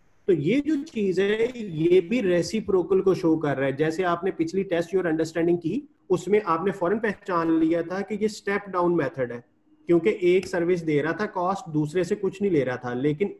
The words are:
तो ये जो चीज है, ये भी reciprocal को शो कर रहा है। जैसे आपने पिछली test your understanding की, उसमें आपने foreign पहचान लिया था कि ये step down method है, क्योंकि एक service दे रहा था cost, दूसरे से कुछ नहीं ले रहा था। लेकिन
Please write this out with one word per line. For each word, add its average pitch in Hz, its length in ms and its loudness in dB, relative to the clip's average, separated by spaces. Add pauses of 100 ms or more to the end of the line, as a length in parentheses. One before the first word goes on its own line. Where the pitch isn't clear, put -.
(260)
तो 202 60 4
ये 170 280 2
जो 294 160 0
चीज 202 440 -2
है, 226 380 0
ये 175 420 2
भी 202 200 0
reciprocal 185 800 0
को 190 140 4
शो 160 220 2
कर 147 200 -2
रहा 135 100 0
है। 131 100 -2
जैसे 160 260 0
आपने 175 280 0
पिछली 170 340 -2
test 170 300 -2
your 180 120 0
understanding 165 520 0
की, 190 300 -4 (220)
उसमें 202 320 2
आपने 175 300 0
foreign 190 260 -2
पहचान 170 600 0
लिया 165 240 2
था 185 180 -6
कि 214 140 -6
ये 208 140 0
step 202 400 -4
down 180 260 2
method 131 380 -2
है, 120 120 -12 (420)
क्योंकि 170 360 4
एक 185 240 4
service 175 340 0
दे 151 220 0
रहा 160 100 -2
था 202 140 -4
cost, 185 440 -4
दूसरे 151 340 0
से 202 120 -2
कुछ 190 260 -4
नहीं 202 100 0
ले 139 120 4
रहा 123 120 -4
था। 123 180 -6
लेकिन 151 440 -2